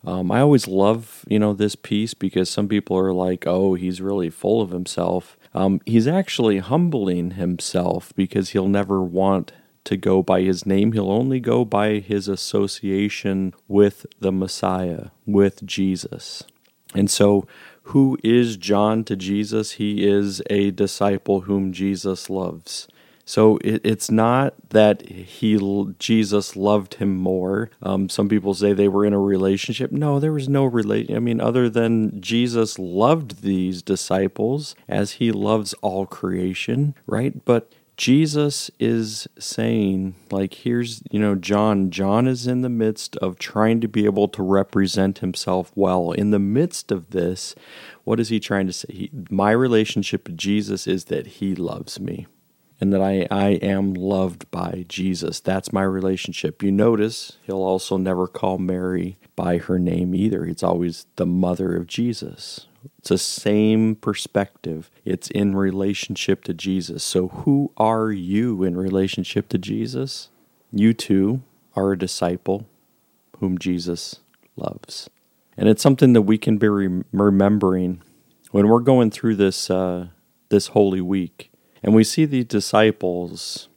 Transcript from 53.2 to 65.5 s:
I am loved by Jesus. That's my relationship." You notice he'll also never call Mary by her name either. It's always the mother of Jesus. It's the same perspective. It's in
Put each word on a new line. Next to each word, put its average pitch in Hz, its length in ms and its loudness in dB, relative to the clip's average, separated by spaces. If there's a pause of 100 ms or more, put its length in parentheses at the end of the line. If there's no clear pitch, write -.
I 98 260 0
am 98 360 -2
loved 92 580 -4
by 87 380 -8
Jesus. 87 500 -4
That's 95 320 -4
my 95 120 0
relationship." 95 800 -4
You 98 100 2
notice 110 720 0
he'll 98 120 -6
also 95 420 0
never 92 280 0
call 92 300 -4
Mary 92 600 -4 (180)
by 87 220 0
her 90 200 -2
name 90 360 0
either. 98 320 0
It's 85 160 -6
always 87 420 -2 (120)
the 90 100 -2
mother 90 500 0
of 87 100 -6
Jesus. - 800 -8 (320)
It's - 120 -8
the 92 80 4
same 110 760 2
perspective. - 960 -6 (140)
It's - 260 -4
in 101 240 0